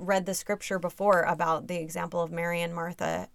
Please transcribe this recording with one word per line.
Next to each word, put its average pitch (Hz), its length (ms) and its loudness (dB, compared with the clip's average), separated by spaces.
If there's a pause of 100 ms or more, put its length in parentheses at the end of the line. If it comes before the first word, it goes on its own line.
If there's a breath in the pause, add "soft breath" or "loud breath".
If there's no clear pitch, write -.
read 190 260 2
the 190 80 -2
scripture 196 460 -4
before 180 420 4
about 160 460 0
the 180 80 -4
example 170 440 -4
of 165 120 -2
Mary 170 280 -2
and 170 140 -4
Martha 165 600 -4